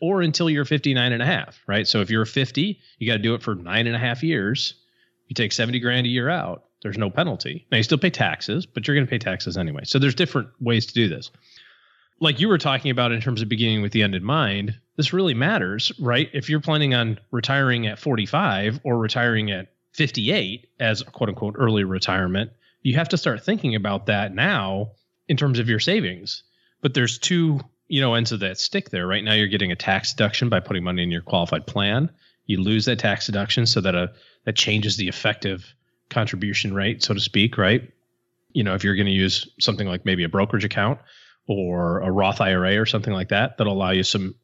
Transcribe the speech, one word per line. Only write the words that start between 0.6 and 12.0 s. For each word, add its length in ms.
fifty-nine 480
and 100
a 40
half, 400
right? 200
So 140
if 80
you're 160
fifty, 560
you 80
gotta 160
do 120
it 80
for 120
nine 320
and 100
a 20
half 240
years. 520
You 60
take 180
seventy 280
grand 260
a 40
year 200
out. 340
There's 160
no 120
penalty. 600
Now, 60
you 80
still 120
pay 140
taxes, 560
but 220
you're 80
gonna 100
pay 120
taxes 380
anyway. 280
So 160
there's 160
different 320
ways 260
to 80
do 140
this. 220